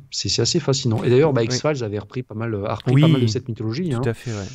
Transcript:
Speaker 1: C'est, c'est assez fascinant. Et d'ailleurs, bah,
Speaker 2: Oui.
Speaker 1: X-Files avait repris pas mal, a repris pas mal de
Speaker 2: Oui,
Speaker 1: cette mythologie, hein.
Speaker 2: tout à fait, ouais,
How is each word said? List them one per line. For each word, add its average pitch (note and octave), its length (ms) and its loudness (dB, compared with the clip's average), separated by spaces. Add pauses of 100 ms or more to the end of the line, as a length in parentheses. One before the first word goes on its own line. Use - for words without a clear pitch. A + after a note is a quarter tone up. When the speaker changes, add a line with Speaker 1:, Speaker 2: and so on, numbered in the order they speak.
(120)
Speaker 1:
C'est, - 160 -8
c'est G#2+ 140 -2
assez A#2+ 180 0
fascinant. A#2+ 440 0
Et A#2+ 60 2
d'ailleurs, C#3 240 6
bah, B2 80 2
Speaker 2:
Oui. A2+ 60 2
Speaker 1:
X-Files B2+ 360 -2
avait G#2 160 -6
repris A2+ 240 -10
pas G#2+ 120 -16
mal, A2+ 180 -4 (120)
a A2 100 -4
repris B2+ 260 -2
pas D#3+ 60 8
mal C#3+ 140 6
de A#2+ 40 4
Speaker 2:
Oui, A2 60 2
Speaker 1:
cette A#2 160 -4
mythologie, A#2 460 -4
hein. A#2 80 -2
Speaker 2:
tout C3 80 0
à A2+ 40 -2
fait, A#2+ 180 -8
ouais, G2+ 240 -6